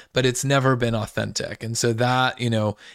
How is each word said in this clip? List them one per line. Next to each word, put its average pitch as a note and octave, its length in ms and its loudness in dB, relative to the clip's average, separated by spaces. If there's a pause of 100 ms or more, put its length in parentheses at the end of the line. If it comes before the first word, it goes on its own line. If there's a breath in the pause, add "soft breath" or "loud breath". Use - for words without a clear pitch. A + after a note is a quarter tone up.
(120)
but C3 140 2
it's B2 180 0
never C3 320 4
been A#2 180 0
authentic." G#2+ 680 -6
And A2+ 120 -6
so A#2 180 2
that, B2+ 460 0
you A#2+ 100 0
know, G#2+ 260 0 (180 loud breath)